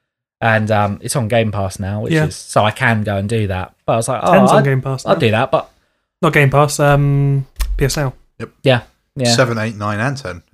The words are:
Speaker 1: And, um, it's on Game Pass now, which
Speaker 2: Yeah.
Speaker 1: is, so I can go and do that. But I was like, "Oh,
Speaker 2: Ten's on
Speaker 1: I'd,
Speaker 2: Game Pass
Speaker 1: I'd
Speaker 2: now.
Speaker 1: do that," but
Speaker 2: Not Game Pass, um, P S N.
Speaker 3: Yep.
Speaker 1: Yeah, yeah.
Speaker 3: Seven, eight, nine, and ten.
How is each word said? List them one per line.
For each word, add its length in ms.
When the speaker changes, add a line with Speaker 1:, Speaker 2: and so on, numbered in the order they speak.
Speaker 1:
And, 300
um, 320
it's 140
on 100
Game 240
Pass 300
now, 220
which 100
Speaker 2:
Yeah. 140
Speaker 1:
is, 100
so 280
I 60
can 320
go 140
and 120
do 200
that. 260
But 100
I 20
was 100
like, 160
"Oh, 100
Speaker 2:
Ten's 200
on 60
Speaker 1:
I'd, 60
Speaker 2:
Game 160
Pass 240
Speaker 1:
I'd 100
Speaker 2:
now. 40
Speaker 1:
do 140
that," 180
but 180
Speaker 2:
Not 100
Game 160
Pass, 300
um, 680
P 100
S 120
N. 140
Speaker 3:
Yep. 120
Speaker 1:
Yeah, 200
yeah. 180
Speaker 3:
Seven, 240
eight, 160
nine, 240
and 180
ten. 380